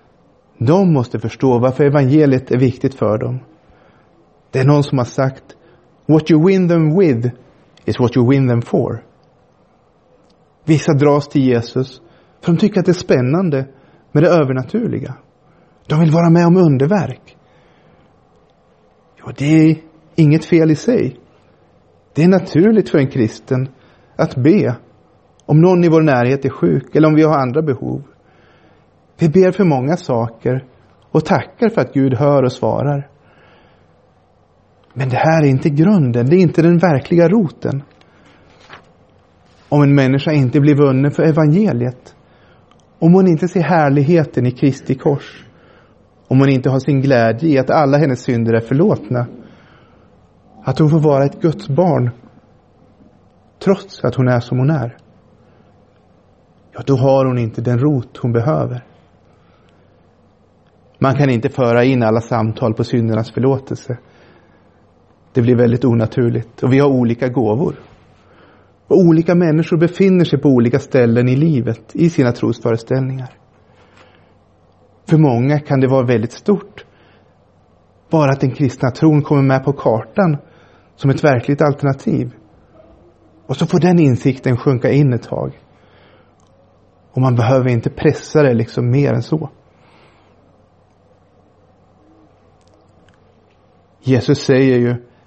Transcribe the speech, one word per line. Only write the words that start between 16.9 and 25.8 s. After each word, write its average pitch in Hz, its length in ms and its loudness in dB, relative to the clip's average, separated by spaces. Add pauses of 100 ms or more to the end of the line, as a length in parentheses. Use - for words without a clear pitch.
Ja, 123 220 -16
det 135 60 -4
är 156 320 4 (380)
inget 156 300 2
fel 160 260 2
i 151 40 4
sig. - 460 -2 (960)
Det 151 80 -2
är 170 60 4
naturligt 190 600 2
för - 80 0
en 135 120 0
kristen 127 580 -4 (480)
att - 200 -4
be 131 400 2 (720)
om 151 140 4
någon 175 240 4